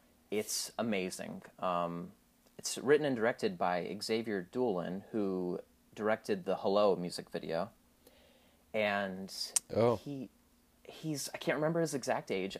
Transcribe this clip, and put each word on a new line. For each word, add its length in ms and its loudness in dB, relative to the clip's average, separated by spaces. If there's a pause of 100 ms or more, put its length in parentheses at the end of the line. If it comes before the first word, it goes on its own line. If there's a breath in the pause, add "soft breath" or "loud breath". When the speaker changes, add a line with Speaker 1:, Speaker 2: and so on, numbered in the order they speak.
(300)
Speaker 1:
it's 480 -2
amazing. 640 -2 (160)
Um, 540 -2 (460)
it's 200 -6
written 260 6
and 120 2
directed 420 0
by 420 0
Xavier 420 0 (100)
Dolan, 580 0
who 480 0 (380)
directed 480 0
the 100 0
Hello 400 6
music 360 -4
video, 400 -4 (1040)
and 600 0 (420)
Speaker 2:
Oh. 220 6
Speaker 1:
he, 340 -8 (540)
he's, 500 -6
I 40 -10
can't 180 0
remember 240 2
his 140 0
exact 360 -2
age. 300 -2